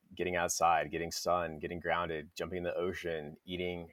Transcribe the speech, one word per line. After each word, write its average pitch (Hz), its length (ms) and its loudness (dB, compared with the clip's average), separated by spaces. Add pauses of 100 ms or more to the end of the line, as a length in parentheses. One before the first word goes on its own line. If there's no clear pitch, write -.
(160)
getting 90 220 0
outside, 82 520 4
getting 82 220 -2
sun, 85 480 0
getting 85 220 -4
grounded, 82 520 0
jumping 85 260 -4
in 87 40 -2
the 87 120 0
ocean, 82 600 -2 (100)
eating 87 480 -4